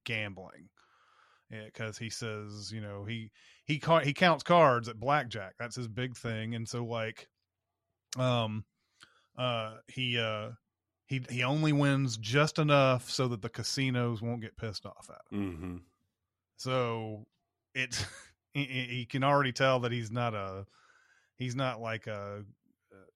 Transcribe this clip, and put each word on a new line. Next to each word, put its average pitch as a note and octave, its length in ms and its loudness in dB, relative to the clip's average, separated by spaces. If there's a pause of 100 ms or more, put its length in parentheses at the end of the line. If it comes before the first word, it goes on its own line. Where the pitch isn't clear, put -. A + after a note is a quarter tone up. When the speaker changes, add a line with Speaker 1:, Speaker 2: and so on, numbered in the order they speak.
Speaker 1:
gambling. G2 640 -8 (800)
Yeah, G#2+ 220 -12
'cause A2 260 -8
he A2+ 120 -6
says, G#2 600 -8
you A2 80 -8
know, G2+ 240 -8
he, A2+ 280 -8 (340)
he D3 140 -2
ca-, E3 260 6
he C#3+ 80 2
counts E3 300 4
cards C3+ 440 8
at A2 140 -10
blackjack. A#2+ 580 0
That's A#2 160 -8
his A#2+ 140 -6
big B2 260 -4
thing. A2+ 400 -4
And A2+ 120 -6
so, A#2+ 180 -4
like, A2+ 420 -6 (920)
um, A#2 460 2 (720)
uh, A#2 380 -2 (120)
he, B2 300 -2
uh, A2 340 -2 (560)
he, C3+ 220 -2
he B2 140 -2
only D3+ 300 2
wins C#3 440 4
just B2+ 400 2
enough C#3 520 6
so B2+ 180 0
that A#2 140 -2
the A#2 80 -6
casinos B2 720 -2
won't A#2 200 -4
get A2 140 -12
pissed A2 300 -8
off - 240 -16
at - 200 -18
him. G2 240 -4
Speaker 2:
Mm-hmm. F2+ 240 -8 (800)
Speaker 1:
So A2+ 680 -2 (480)
it's, A#2+ 320 -4 (240)
<laughs> - 240 -20
he, C#3+ 120 -2
he, B2+ 200 -4
he A#2+ 200 -4
can C3 180 -2
already C#3+ 280 6
tell C3 300 4
that A#2+ 100 0
he's A2+ 200 -4
not A#2+ 220 0
a, G2 320 -6 (720)
he's B2 180 -6
not B2+ 260 -2
like A2+ 260 -6
a, G#2 360 -8 (720)